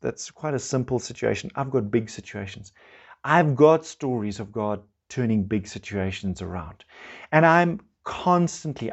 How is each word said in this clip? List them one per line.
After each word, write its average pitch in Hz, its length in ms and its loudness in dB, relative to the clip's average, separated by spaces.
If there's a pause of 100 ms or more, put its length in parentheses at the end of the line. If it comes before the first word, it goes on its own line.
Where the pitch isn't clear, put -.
that's - 280 -6
quite 151 260 -6
a 123 40 -2
simple 127 400 -2
situation." - 560 -4
I've 135 160 -4
got 117 180 0
big 113 200 0
situations. - 640 -12 (540)
I've 151 280 4
got 156 320 8
stories 113 520 -4
of 104 120 -10
God 104 320 -4 (260)
turning 113 360 0
big 101 200 -2
situations 95 800 -6
around. 87 420 -10 (460)
And 156 120 6
I'm 170 360 4 (240)
constantly, 165 880 -2